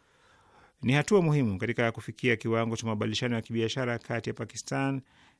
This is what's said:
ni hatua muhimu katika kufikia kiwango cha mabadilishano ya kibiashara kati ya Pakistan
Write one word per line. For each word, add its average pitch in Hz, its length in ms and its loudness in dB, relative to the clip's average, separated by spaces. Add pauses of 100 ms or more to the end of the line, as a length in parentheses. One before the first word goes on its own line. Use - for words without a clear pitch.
(840)
ni 123 100 4
hatua 175 300 4
muhimu 139 360 2
katika 113 340 0
kufikia - 440 0
kiwango 113 400 0
cha 113 100 -6
mabadilishano 110 500 -2
ya 110 60 -2
kibiashara 113 560 -2
kati 113 320 -6
ya - 40 -6
Pakistan 135 680 -4 (400)